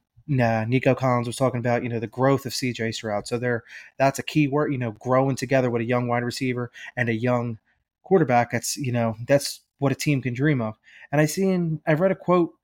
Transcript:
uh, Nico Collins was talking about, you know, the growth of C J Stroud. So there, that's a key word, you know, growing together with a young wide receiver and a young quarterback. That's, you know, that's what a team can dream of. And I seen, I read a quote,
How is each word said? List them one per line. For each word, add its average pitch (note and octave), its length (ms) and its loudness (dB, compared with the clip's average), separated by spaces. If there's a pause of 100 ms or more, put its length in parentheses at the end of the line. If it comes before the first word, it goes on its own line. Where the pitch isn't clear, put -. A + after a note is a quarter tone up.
(400)
uh, A2+ 260 2
Nico B2+ 280 2
Collins B2 320 0
was A#2+ 100 -6
talking B2 240 0
about, A#2+ 220 0
you B2+ 80 -6
know, A#2 100 -4
the A#2 60 -4
growth C3 400 0
of A#2 80 -8
C B2+ 180 -4
J A2+ 200 -6
Stroud. G#2 340 -6
So A#2+ 100 -4
there, A#2+ 280 -2 (340)
that's C3+ 200 2
a B2+ 40 -6
key D3+ 260 0
word, D3 240 0
you C3 60 -4
know, A#2+ 140 -4
growing B2+ 440 2
together C3 340 0
with A#2 120 -2
a A2+ 40 -4
young B2 220 0
wide A#2+ 160 -2
receiver B2 460 -4 (260)
and A#2+ 120 0
a A#2 60 0
young A#2+ 440 -2 (440)
quarterback. C3 500 4
That's, - 240 -4
you C3 160 -4
know, A2+ 240 0 (100)
that's - 340 0 (180)
what C#3 140 2
a C3 40 -2
team C#3+ 260 0
can B2+ 120 -4
dream C3+ 280 2
of. A2 160 -6 (340)
And C#3+ 80 4
I D#3 60 4
seen, F3 600 0
I E3 80 2
read F#3+ 180 2
a - 20 -2
quote, F3 500 0